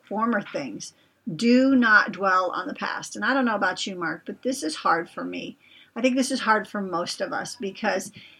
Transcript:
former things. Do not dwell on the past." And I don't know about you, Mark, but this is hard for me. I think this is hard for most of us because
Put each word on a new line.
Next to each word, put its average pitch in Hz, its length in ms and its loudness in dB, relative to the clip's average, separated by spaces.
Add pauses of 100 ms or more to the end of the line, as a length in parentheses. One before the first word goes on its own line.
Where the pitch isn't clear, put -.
former 214 400 0
things. - 520 -8 (420)
Do 254 400 6
not 220 360 6
dwell 185 380 2
on 185 180 -6
the 196 60 -8
past." - 420 -6
And 208 80 -6
I 247 120 2
don't 262 100 2
know 226 80 2
about 196 320 0
you, 196 100 -6
Mark, 170 300 -4
but - 160 -10
this 262 220 -2
is 311 140 -4
hard 170 300 0
for - 160 -10
me. 175 320 -8 (400)
I 226 60 -4
think 247 140 4
this 262 160 0
is 262 100 -2
hard 214 260 2
for 208 140 -6
most 175 400 -4
of 175 100 -4
us - 240 -6
because 196 560 -4 (280)